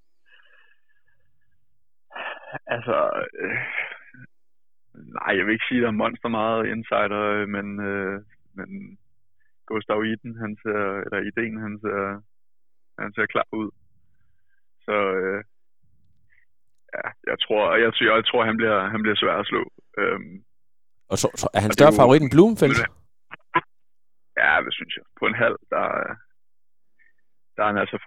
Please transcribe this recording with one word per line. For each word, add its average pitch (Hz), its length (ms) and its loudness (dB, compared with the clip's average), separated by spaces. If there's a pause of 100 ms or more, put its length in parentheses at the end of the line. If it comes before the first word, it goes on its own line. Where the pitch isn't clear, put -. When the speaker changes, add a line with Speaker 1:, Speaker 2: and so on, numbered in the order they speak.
(2750)
Speaker 1:
Altså, 117 300 -4 (440)
øh, - 160 -6 (1600)
nej, 104 180 -2
jeg 92 100 0
vil 107 60 0
ikke 113 160 -2
sige, 123 120 0
der 117 60 2
er 107 160 0
monster 117 260 -4
meget 113 380 0
insider, 107 560 0 (140)
øh, 104 120 -2
men, 101 320 -6
øh, 98 400 -4 (340)
men 98 440 -14 (680)
Gustav 110 380 -2
Iden, 113 320 -6
han 107 260 -8
ser, 104 200 -2 (220)
eller 101 140 -4 (100)
Iden, 110 280 -6 (100)
han 104 180 -10
ser, 101 380 -4 (800)
han 104 120 -10
ser 107 120 0
klar - 260 -2
ud. 110 180 -6 (1160)
Så, 107 100 -2 (240)
øh, 98 240 -4 (1500)
ja, - 120 -8 (240)
jeg - 140 -2
tror, 107 320 2
jeg, 113 240 4
jeg 110 300 4
tror, 120 140 2
han 110 120 0
bliver, 107 320 2
han 110 140 -2
bliver 107 140 2
svær 95 240 2
at - 60 -2
slå. 101 160 -2 (360)
Øhm, 95 460 -4 (640)
Speaker 2:
Og 98 100 -2
så, - 160 0
så - 200 -4
er 101 60 4
han 104 100 2
Speaker 1:
og - 20 0
det - 60 -2
Speaker 2:
større 147 140 10
Speaker 1:
er 107 40 4
jo - 60 6
Speaker 2:
favorit 135 200 10
end 131 120 0
Blumenfeldt? 160 440 6 (1700)
Speaker 1:
Ja, 73 80 4 (140)
det 60 80 -6
synes - 220 -10
jeg. - 80 -16 (160)
På - 60 -2
en 107 80 0
halv, 117 220 2 (180)
der, 95 120 0 (1700)
der 107 60 -2
er 104 100 2
han 104 120 0
altså 104 220 -6